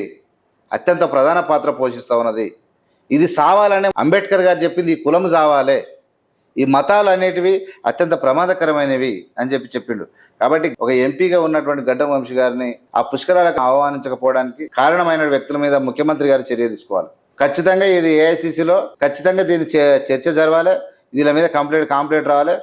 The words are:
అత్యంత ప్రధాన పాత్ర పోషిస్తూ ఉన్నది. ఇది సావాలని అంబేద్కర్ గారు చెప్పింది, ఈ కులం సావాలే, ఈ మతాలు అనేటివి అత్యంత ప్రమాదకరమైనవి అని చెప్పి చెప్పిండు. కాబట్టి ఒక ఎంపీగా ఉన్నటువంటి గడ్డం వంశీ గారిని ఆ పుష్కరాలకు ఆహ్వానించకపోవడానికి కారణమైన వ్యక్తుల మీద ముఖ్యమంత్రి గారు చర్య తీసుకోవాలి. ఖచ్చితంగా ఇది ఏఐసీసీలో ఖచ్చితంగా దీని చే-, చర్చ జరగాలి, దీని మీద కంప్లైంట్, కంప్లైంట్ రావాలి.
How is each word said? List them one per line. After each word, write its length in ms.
అత్యంత 420
ప్రధాన 280
పాత్ర 300
పోషిస్తూ 480
ఉన్నది. 280
ఇది 160
సావాలని 600
అంబేద్కర్ 420
గారు 180
చెప్పింది, 340
ఈ 120
కులం 240
సావాలే, 500
ఈ 80
మతాలు 460
అనేటివి 440
అత్యంత 360
ప్రమాదకరమైనవి 1040
అని 140
చెప్పి 240
చెప్పిండు. 280
కాబట్టి 400
ఒక 100
ఎంపీగా 500
ఉన్నటువంటి 500
గడ్డం 200
వంశీ 240
గారిని 440
ఆ 60
పుష్కరాలకు 580
ఆహ్వానించకపోవడానికి 1080
కారణమైన 500
వ్యక్తుల 280
మీద 180
ముఖ్యమంత్రి 540
గారు 240
చర్య 160
తీసుకోవాలి. 400
ఖచ్చితంగా 440
ఇది 260
ఏఐసీసీలో 640
ఖచ్చితంగా 400
దీని 220
చే-, 340
చర్చ 200
జరగాలి, 420
దీని 180
మీద 140
కంప్లైంట్, 320
కంప్లైంట్ 380
రావాలి. 340